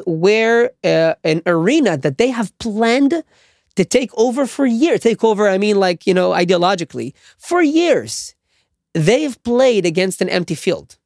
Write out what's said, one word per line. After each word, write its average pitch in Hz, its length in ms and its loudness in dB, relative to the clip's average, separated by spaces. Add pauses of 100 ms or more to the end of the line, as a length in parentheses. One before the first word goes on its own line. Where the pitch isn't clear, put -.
were, 220 640 2 (120)
uh, 165 400 2
an 160 240 0
arena 180 500 2
that 139 220 -2
they 240 100 2
have 233 300 -6
planned 247 640 0 (520)
to 190 100 0
take 247 300 0
over 254 300 0
for 277 220 -2
years. 269 320 2
Take 233 240 0
over, 214 240 2
I 190 100 0
mean, 208 220 0
like, 180 260 -2
you 190 80 2
know, 180 160 0
ideologically. 175 840 -2 (240)
For 349 260 -2
years, 285 720 -2 (580)
they've 226 500 0
played 240 420 2
against 180 360 -2
an 185 80 -2
empty 175 260 -4
field - 500 -6